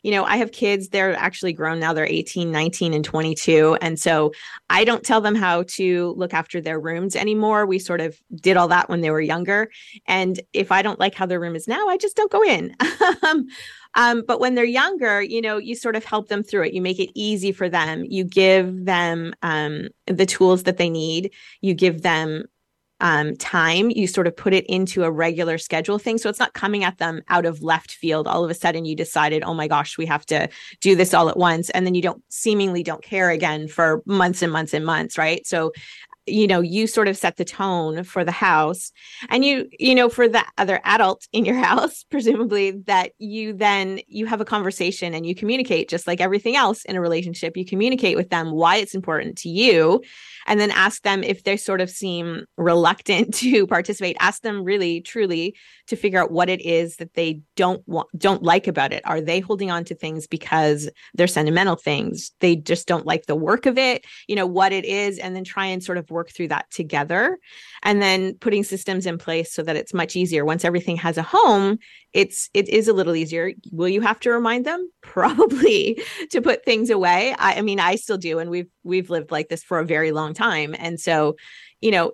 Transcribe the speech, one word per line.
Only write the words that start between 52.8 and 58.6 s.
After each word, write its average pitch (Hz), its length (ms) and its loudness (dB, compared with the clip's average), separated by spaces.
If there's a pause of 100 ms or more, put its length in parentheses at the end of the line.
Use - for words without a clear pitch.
<laughs> - 100 -4
to 247 240 6
participate. 185 500 -2
Ask 190 240 0
them 202 220 -6
really, 175 380 0
truly 185 520 -2 (320)
to 240 80 -6
figure 190 260 0
out - 120 0
what 175 160 2
it 185 120 -2
is 165 360 0
that 170 180 -16
they 160 260 -2 (140)
don't 185 320 0
want, 165 220 -4 (100)
don't 196 240 2
like 175 240 4